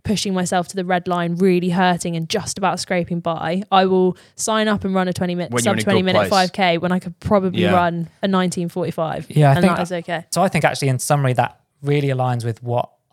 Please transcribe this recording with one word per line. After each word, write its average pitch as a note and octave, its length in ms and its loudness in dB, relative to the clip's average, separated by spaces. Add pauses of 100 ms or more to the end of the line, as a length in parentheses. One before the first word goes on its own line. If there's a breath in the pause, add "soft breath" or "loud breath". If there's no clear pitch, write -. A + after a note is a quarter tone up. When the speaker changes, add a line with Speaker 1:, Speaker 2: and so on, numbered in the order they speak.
Speaker 1:
pushing G3+ 300 -2
myself F3+ 360 -2
to - 80 -16
the F#3+ 100 -4
red F3+ 200 -2
line, F3 280 -2
really F3+ 340 2
hurting F3 480 0
and D#3+ 140 -4
just - 260 -4
about F#3 240 -2
scraping F3 400 -4
by. E3 500 -4
I F#3+ 140 4
will F#3 320 2 (200 soft breath)
sign A3 320 -2
up G3+ 160 0
and F#3+ 100 -2
run F#3 140 0
a F3+ 40 -2
twenty F3+ 220 -4
minute, F3 180 -6
Speaker 2:
When A#2+ 100 0
you're G3 100 2
Speaker 1:
sub - 20 0
Speaker 2:
in A3 60 0
a - 20 -2
Speaker 1:
twenty G3 180 2
Speaker 2:
good F#3 60 0
Speaker 1:
minute F#3 140 2
Speaker 2:
place. G2 100 0
Speaker 1:
five F#3 240 2
K F3 240 2
when E3+ 140 -2
I F3+ 80 0
could F3 200 -12
probably F#3+ 440 0
Speaker 2:
Yeah. F3 100 4
Speaker 1:
run E3+ 340 0 (140)
a G3+ 60 0
nineteen F3+ 420 0
forty-five. D#3+ 580 -4
Speaker 3:
Yeah, D3 220 4
I C#3 60 6
Speaker 1:
And F3 60 4
Speaker 3:
think F3 140 4
Speaker 1:
that E3+ 60 -4
is F3 100 -6
okay. E3+ 380 -6
Speaker 3:
So F3 120 0
I F#3+ 60 2
think D#3+ 160 0
actually C#3 240 0
in B2+ 100 0
summary, C#3 360 0
that A#2+ 260 -2 (220)
really C#3+ 260 0
aligns B2 380 -2
with A#2 160 -6
what A#2+ 260 -4 (240)